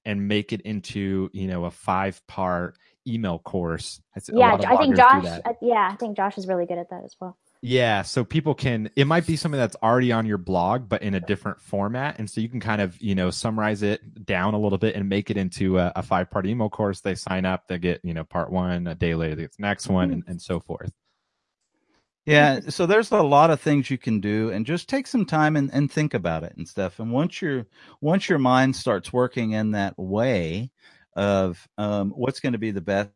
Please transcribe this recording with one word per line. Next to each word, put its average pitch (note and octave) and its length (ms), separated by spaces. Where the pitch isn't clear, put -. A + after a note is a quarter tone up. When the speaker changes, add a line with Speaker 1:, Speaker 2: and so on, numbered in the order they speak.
Speaker 1:
and G2+ 220
make G#2 260
it G#2+ 100
into, F#2+ 720
you F#2+ 140
know, F2+ 200
a F2 40
five-part F#2 1080
email A2 320
course. E2 600
That's, - 160
a - 40
Speaker 2:
Yeah, A#3 180
Speaker 1:
lot G3+ 120
of - 60
Speaker 2:
I B3+ 60
think C#4 180
Speaker 1:
bloggers - 20
do - 0
Speaker 2:
Josh, C4 280
Speaker 1:
that. - 220
Speaker 2:
uh, A#3 60
yeah, A3 300
I G3+ 40
think G#3+ 200
Josh G3 220
is F#3 100
really F3 180
good F3 120
at F3 120
that F3 140
as - 160
well. F#3 160
Speaker 1:
Yeah, A#2+ 380
so A#2 240
people D3+ 300
can, A2+ 420
it C#3 100
might E3 200
be E3 100
something D3 220
that's A#2 240
already B2 300
on A2+ 120
your G#2 140
blog, F#2 500
but G#2+ 140
in G2+ 100
a F#2+ 80
different G2 400
format. A#2+ 580
And G#2+ 120
so - 100
you A2+ 80
can A#2+ 100
kind G#2 220
of, F2+ 220
you G2 120
know, F#2 140
summarize G#2+ 540
it G#2 420
down G2 300
a G#2 40
little G2+ 200
bit A2 160
and G2 160
make G2+ 200
it G2+ 60
into F#2 420
a, F2 160
a - 80
five-part F#2 440
email A2 240
course. G2+ 320
They G2 120
sign F#2 300
up, F#2 240
they F2+ 100
get, F2 240
you E2+ 120
know, D#2+ 100
part E2+ 260
one, F2+ 360
a E2 80
day E2+ 200
later D#2+ 200
they D#2+ 80
get D#2 160
the G2+ 40
next G2+ 260
one, F#2 200
Speaker 2:
Mm-hmm. F2+ 120
Speaker 1:
and, - 80
and F2 120
so F2 180
forth. - 320
Speaker 3:
Yeah, D3 440
so E3+ 180
there's G#3 260
a G#3 100
lot D3 280
of D3+ 100
things D3 300
you C3 80
can A2 220
do, G#2+ 300
and G#2 140
just D#3+ 240
take C4+ 180
some G#3+ 200
time D#3 300
and, C#3 160
and C#3 200
think D3+ 220
about E2+ 300
it - 120
and D#2+ 120
stuff. F#2 300
And A2+ 140
once D3+ 300
your, C3+ 240
once E3+ 280
your E3+ 100
mind C3 380
starts G#2 360
working B2 400
in G#2+ 200
that G2 260
way G2 720
of, F#2+ 520
um, G#2 340
what's B2 300
gonna B2 180
be A2 120
the G2 100
best G2+ 360